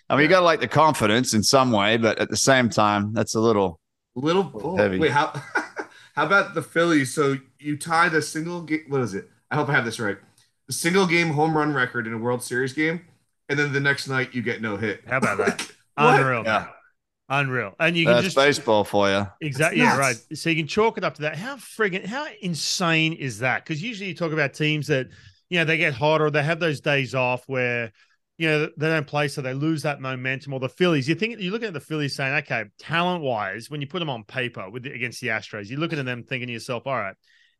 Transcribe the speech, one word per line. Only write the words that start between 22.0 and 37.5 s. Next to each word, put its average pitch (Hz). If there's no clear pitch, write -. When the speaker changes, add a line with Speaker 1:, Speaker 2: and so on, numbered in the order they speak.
Speaker 3:
how 269
insane 160
is 127
that? 123
'Cause 160
usually 202
you 165
talk 160
about 151
teams 151
that, 135
you 175
know, 165
they 160
get 156
hot 151
or 151
they 147
have 160
those 156
days 135
off 127
where, 120
you 165
know, 151
they 151
don't 160
play, 147
so 143
they 127
lose 147
that 143
momentum. 131
Or 131
the 127
Phillies, 160
you 165
think, 220
you're 185
looking 226
at 175
the 135
Phillies 151
saying, 135
"Okay, 117
talent-wise, 135
when 147
you 139
put 180
them 165
on 117
paper 117
with 120
the, 139
against 120
the 120
Astros, 107
you're 139
looking 160
at 131
them 120
thinking 123
to 120
yourself, 117
'All 135
right, 98